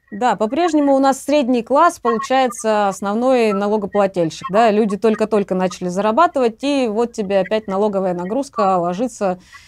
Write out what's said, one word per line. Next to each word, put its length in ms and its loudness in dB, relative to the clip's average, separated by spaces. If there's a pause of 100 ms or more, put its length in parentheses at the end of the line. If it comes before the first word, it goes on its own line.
(120)
да, 240 0
по-прежнему 580 2
у 60 2
нас 200 2
средний 440 0
класс, 340 2
получается, 880 0
основной 640 0
налогоплательщик, 1000 -2
да? 180 4
Люди 260 2
только-только 600 0
начали 320 -4
зарабатывать, 760 0
и 240 0
вот 280 -2
тебе 260 0
опять 260 -2
налоговая 480 -2
нагрузка 640 -2
ложится 600 -4 (280)